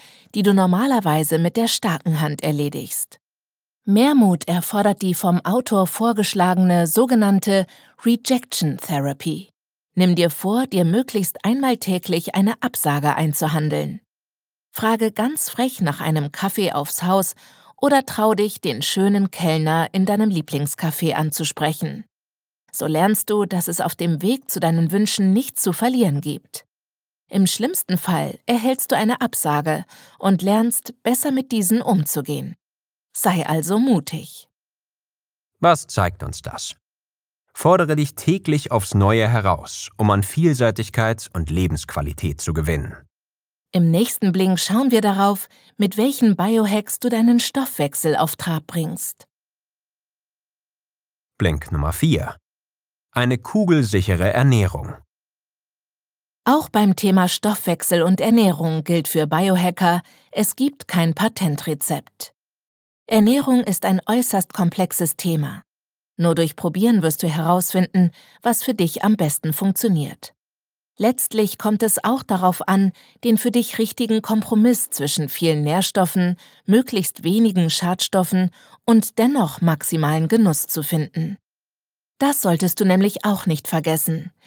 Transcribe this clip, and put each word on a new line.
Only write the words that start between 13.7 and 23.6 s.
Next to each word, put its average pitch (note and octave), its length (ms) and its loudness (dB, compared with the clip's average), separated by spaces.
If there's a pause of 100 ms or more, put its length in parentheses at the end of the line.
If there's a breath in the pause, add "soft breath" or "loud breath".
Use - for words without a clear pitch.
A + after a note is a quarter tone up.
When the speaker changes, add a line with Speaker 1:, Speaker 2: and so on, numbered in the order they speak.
Speaker 1:
Frage A3 400 -2
ganz B3+ 360 -4
frech B3+ 320 -6
nach D3 200 -2
einem D3+ 320 -2
Kaffee F#3+ 400 -4
aufs D3 320 -6
Haus F#3 300 0 (460 soft breath)
oder C#4 240 2
trau G#3+ 300 0
dich, G#3 260 -2
den C3 220 -6
schönen G3 480 0
Kellner D#3+ 600 0
in F#3+ 120 0
deinem G#3 260 0
Lieblingscafé D#3 840 -4
anzusprechen. D#3 920 -4 (680)
So - 140 -6
lernst F3+ 440 0
du, G#3 160 0
dass F3 220 -4